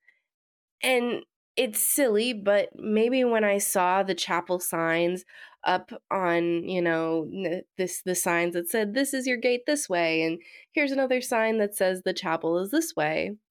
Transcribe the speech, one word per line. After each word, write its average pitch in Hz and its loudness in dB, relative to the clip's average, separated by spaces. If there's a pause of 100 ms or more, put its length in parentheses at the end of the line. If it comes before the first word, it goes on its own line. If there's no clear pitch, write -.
(840)
And 240 0 (320)
it's 254 0
silly, 240 2
but 202 2
maybe 233 2
when 226 2
I 202 4
saw 190 2
the 190 -2
chapel 180 -2
signs 170 0 (380)
up 185 0 (200)
on, 170 0
you 180 0
know, 165 0
n-, 185 -4 (160)
this, 175 -6
the 180 -2
signs 170 0
that 175 -4
said, 214 -2
"This 269 0
is 254 -4
your 247 0
gate 247 0
this 294 0
way," 165 2
and 165 -2 (320)
here's 285 0
another 262 0
sign 220 0
that 208 0
says, 185 0
"The 190 -2
chapel 170 -2
is 196 -4
this 320 -2
way" 160 -2 (140)